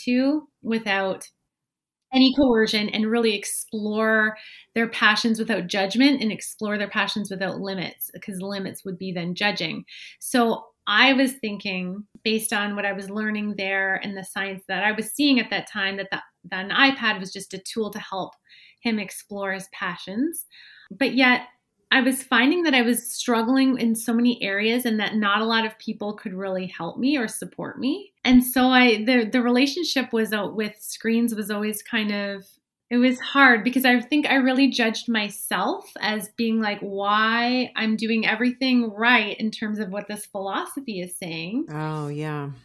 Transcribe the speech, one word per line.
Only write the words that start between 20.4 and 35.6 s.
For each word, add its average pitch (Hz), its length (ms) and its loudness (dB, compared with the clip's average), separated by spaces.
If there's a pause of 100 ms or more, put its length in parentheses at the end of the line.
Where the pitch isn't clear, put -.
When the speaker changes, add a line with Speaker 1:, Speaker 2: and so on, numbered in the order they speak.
Speaker 1:
But 233 240 -2
yet 254 320 4 (440)
I 262 100 6
was 254 220 2
finding 277 400 4
that 302 120 2
I 247 80 6
was 233 260 0
struggling 247 720 2
in 226 160 0
so 233 180 -2
many 240 300 2
areas 220 420 0
and 220 140 0
that 202 160 -2
not 208 260 2
a 220 40 0
lot 226 200 2
of 220 140 -8
people 208 340 -6
could 208 200 -10
really 185 340 -4
help 170 320 -10
me 277 180 2
or 226 100 -2
support - 520 -10
me. 311 320 -4 (120)
And 247 200 8
so 254 240 4
I, 247 380 6
the, 247 260 4
the 254 100 4
relationship 262 720 0
was, 220 200 0
uh, 202 200 -2
with 208 260 -6
screens 226 540 0
was 208 160 -4
always 208 320 -2
kind 214 300 -2
of, 202 340 -6 (460)
it 240 60 2
was 254 220 4
hard 247 440 6
because 254 200 0
I 247 160 4
think 294 280 0
I 240 80 2
really 262 340 4
judged 226 400 0
myself 214 800 -2 (100)